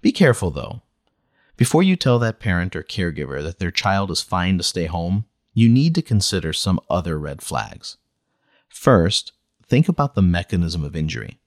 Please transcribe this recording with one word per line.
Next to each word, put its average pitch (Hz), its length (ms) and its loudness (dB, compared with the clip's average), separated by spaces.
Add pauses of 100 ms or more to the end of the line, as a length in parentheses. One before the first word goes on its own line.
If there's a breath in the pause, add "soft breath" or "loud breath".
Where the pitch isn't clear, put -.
Be - 100 2
careful, 120 380 2
though. 69 320 -10 (760)
Before 156 260 4
you 185 120 4
tell 127 240 2
that 113 200 -4
parent 90 360 -2
or 82 60 -8
caregiver 73 640 -6
that 85 160 -8
their 90 100 -2
child 98 400 0
is 82 120 -4
fine 92 360 0
to 87 60 -2
stay 85 220 -4
home, 87 400 -4 (280)
you 113 160 6
need 139 240 4
to 165 80 0
consider 92 520 -2
some - 260 -2 (100)
other 85 300 -2
red 71 240 -10
flags. - 540 -10 (720)
First, 98 600 2 (340)
think 139 240 2
about 147 240 -2
the - 80 2
mechanism 85 600 0
of 73 120 -8
injury. 78 520 -6